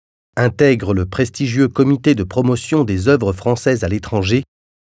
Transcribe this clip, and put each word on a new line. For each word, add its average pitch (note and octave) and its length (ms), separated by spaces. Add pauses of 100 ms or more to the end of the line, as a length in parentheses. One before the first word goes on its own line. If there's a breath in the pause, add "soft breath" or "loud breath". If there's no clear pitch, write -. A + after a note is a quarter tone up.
(360)
intègre A#2+ 580
le F#2 120
prestigieux B2+ 640
comité C#3 460
de F#2+ 100
promotion B2+ 580
des G2 240
œuvres A#2+ 240
françaises A#2+ 540
à - 20
l'étranger G#2 560 (400)